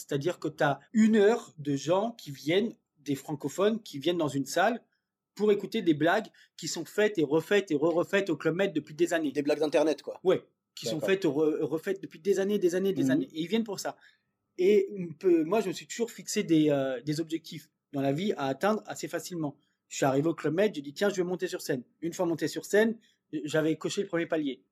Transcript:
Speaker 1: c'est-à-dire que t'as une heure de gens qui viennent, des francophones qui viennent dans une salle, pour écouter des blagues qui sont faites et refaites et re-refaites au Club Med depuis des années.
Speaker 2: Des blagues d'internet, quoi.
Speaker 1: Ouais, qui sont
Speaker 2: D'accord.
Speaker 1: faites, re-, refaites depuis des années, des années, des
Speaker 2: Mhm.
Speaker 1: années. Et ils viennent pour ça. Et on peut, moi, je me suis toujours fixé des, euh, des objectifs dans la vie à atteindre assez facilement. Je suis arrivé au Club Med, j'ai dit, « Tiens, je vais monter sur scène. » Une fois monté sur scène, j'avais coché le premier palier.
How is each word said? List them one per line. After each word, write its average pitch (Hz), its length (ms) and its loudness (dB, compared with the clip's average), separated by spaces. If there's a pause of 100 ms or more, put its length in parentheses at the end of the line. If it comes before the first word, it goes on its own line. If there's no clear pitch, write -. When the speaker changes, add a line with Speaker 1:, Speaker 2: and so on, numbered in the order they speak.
Speaker 1:
c'est-à-dire 151 320 -2
que - 80 -6
t'as 147 320 0 (140)
une 220 240 4
heure 220 420 4
de 143 160 -4
gens 180 380 0
qui - 180 -18
viennent, 165 460 -2 (240)
des 139 160 -4
francophones 165 680 -2
qui - 160 -14
viennent 170 200 -2
dans 156 100 0
une 135 180 -4
salle, 220 340 0 (600)
pour 214 120 4
écouter 202 300 -4
des 165 120 2
blagues 175 340 0 (280)
qui 156 120 -10
sont 165 160 -8
faites 208 340 0
et 151 60 2
refaites 160 460 2
et 151 40 2
re-refaites 170 560 2
au 151 60 0
Club 160 200 0
Med 190 160 0
depuis 151 220 -6
des 170 200 0
années. 151 180 0
Speaker 2:
Des 143 100 -2
blagues 147 180 2
d'internet, 151 420 4
quoi. - 200 -12
Speaker 1:
Ouais, 170 200 4 (320)
qui - 120 -10
sont 117 100 -2
Speaker 2:
D'accord. 151 120 -2
Speaker 1:
faites, 190 160 2
re-, 151 380 2
refaites 165 400 -4
depuis 160 180 -14
des 185 200 0
années, 202 180 0
des 175 160 2
années, 190 180 0
des 135 120 0
Speaker 2:
Mhm. 131 60 2
Speaker 1:
années. 143 240 2
Et 160 80 -6
ils 170 60 -6
viennent 220 160 0
pour 196 160 -8
ça. 143 160 -8 (600)
Et 196 300 4 (100)
on 170 160 -8
peut, 170 300 4
moi, 202 160 0
je 185 80 -4
me 160 40 -2
suis - 140 -14
toujours - 240 -6
fixé - 320 -6
des, 160 280 4
euh, 135 320 0
des 151 180 -4
objectifs 160 500 -10 (220)
dans 139 100 -4
la 139 100 2
vie 190 240 -2
à 143 120 -4
atteindre 196 380 0
assez - 220 -10
facilement. 165 480 -8 (320)
Je - 80 -14
suis - 100 -2
arrivé 143 220 2
au 160 60 0
Club 151 200 -2
Med, 196 200 2
j'ai 147 80 -10
dit, « 143 120 -14
Tiens, 202 140 0
je 196 80 -2
vais 180 80 0
monter 180 240 -4
sur 175 140 -8
scène. » 131 200 -4 (200)
Une 165 100 -4
fois 180 140 -2
monté 160 200 -2
sur 160 180 -8
scène, 220 320 2 (480)
j'avais 156 320 0
coché 190 260 -4
le 196 60 -10
premier 170 180 -2
palier. 151 460 -4